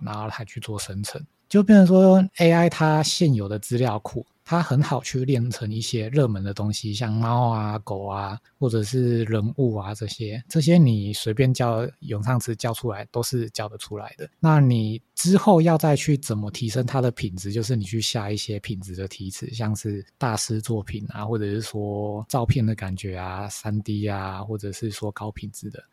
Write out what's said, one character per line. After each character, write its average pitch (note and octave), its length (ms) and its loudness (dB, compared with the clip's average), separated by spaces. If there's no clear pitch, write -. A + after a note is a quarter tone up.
然 G#2+ 80 -8
后 G#2+ 160 -8
它 A2+ 140 -10
去 - 160 -16
做 A2 180 -8
生 G2 240 -8
成。 - 180 -10
就 G3+ 140 6
变 G#3 160 10
成 F#3 80 12
说 F#3 360 10
A E3 140 6
I E3+ 180 6
它 D#3 320 4
现 D3+ 320 2
有 G2+ 160 0
的 G#2+ 80 -2
资 A#2 220 -2
料 A#2 180 0
库， - 260 -8
它 E3+ 160 0
很 C3+ 180 2
好 C#3+ 220 2
去 B2+ 240 -4
练 B2 240 2
成 A2 220 -6
一 A2 100 -4
些 A2 280 -4
热 C#3 180 4
门 G2+ 160 -2
的 G2+ 100 -4
东 G#2 180 -2
西， G#2 220 -6
像 A2 180 -4
猫 A#2 380 2
啊、 G#2+ 300 -2
狗 G2 260 -8
啊， G2 320 -6
或 C3+ 100 0
者 A2 140 0
是 A#2+ 400 0
人 G#2+ 200 -2
物 A#2+ 180 2
啊 G#2 200 -6
这 G#2+ 100 -8
些， G#2+ 420 -10
这 E3 140 0
些 E3+ 160 6
你 A2 360 4
随 A2 200 -4
便 C3 180 4
叫 A#2+ 360 0
咏 A2+ 200 -6
唱 B2 180 0
词 A#2 160 -4
叫 A#2 160 -4
出 A2+ 200 -6
来 G2+ 200 -8
都 A#2+ 120 -2
是 A#2 260 -4
叫 G#2+ 180 -8
得 G#2+ 120 -18
出 - 180 -12
来 G#2+ 180 -14
的。 - 140 -14
那 D#3 200 6
你 A#2 420 2
之 F3+ 200 2
后 F#3 280 6
要 E3+ 120 4
再 D3+ 200 2
去 D3 200 0
怎 A#2+ 220 -4
么 G#2 140 -6
提 A#2 180 -6
升 B2 160 -2
它 C3 160 -2
的 B2 80 2
品 G#2+ 260 -6
质， F#2+ 160 -8
就 A2+ 120 -4
是 B2 120 -2
你 A2 80 -2
去 G2+ 160 -6
下 G#2 300 -4
一 G#2+ 80 -4
些 G2+ 220 -8
品 G2 200 -8
质 F#2+ 160 -12
的 F#2+ 120 -8
提 F#2+ 240 -12
词， - 200 -12
像 A2 240 -4
是 G2+ 300 -8
大 A2+ 180 -2
师 A2 240 -4
作 G#2+ 220 -4
品 G#2+ 260 -10
啊， G#2+ 160 -10
或 A2 140 -4
者 G#2+ 60 -4
是 G2+ 140 -4
说 G#2 720 -6
照 B2 160 0
片 A#2+ 180 2
的 A2 120 0
感 F#2 200 -6
觉 F#2 220 -8
啊、 F#2 320 -8
三 G#2+ 320 -6
D G#2 260 -4
啊， F#2+ 360 -6
或 G#2+ 160 -8
者 G2+ 120 -8
是 G#2+ 200 -8
说 G2+ 200 -8
高 G#2 200 -10
品 G2+ 200 -12
质 - 180 -14
的 - 240 -16